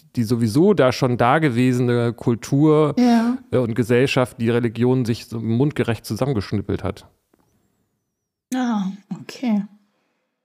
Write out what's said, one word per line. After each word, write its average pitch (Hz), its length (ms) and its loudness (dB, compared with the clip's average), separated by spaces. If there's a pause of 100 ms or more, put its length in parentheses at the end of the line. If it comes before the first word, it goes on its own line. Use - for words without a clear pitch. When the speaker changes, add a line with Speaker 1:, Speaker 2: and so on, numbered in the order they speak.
(160)
Speaker 1:
die 123 80 -2
sowieso 120 500 2
da 131 180 4
schon 123 260 -2
dagewesene 123 960 2
Kultur, 143 840 2
Speaker 2:
Ja. 240 400 2 (140)
Speaker 1:
äh, 117 60 0
und 113 180 0
Gesellschaft, 123 640 0
die 113 80 0
Religion 120 560 0
sich 113 220 -4
so 113 120 -10
mundgerecht 117 640 -2
zusammengeschnippelt 104 800 -4
hat. - 240 -8 (1500)
Speaker 2:
Ah, 240 300 -2 (380)
okay. 208 420 -4 (800)